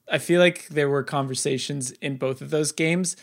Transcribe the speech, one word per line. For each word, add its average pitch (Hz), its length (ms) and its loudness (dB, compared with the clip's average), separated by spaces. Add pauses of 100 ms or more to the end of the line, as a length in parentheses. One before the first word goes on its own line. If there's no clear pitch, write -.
I 151 120 0
feel 170 200 4
like 175 280 4
there 147 200 0
were 139 160 2
conversations 135 880 -2
in 139 260 -8
both 131 240 -4
of 143 100 -14
those 151 200 0
games 170 520 0